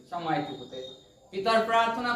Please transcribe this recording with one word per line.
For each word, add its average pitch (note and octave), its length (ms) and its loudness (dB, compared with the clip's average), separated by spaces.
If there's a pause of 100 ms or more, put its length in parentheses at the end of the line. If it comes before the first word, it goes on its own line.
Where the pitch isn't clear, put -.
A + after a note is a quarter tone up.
সময়টুকুতে।" D3 920 -6 (320)
পিতর A3 340 2
প্রার্থনা A#3 500 2